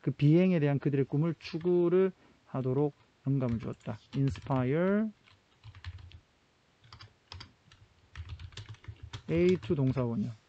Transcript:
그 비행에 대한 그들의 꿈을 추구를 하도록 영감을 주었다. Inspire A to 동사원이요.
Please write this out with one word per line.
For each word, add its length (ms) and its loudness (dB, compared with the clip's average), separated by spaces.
그 100 -2
비행에 480 4
대한 200 2
그들의 260 0
꿈을 340 0
추구를 720 2
하도록 500 -2
영감을 320 0
주었다. 380 -8
Inspire 960 0
A 280 4
to 180 -2
동사원이요. 560 -2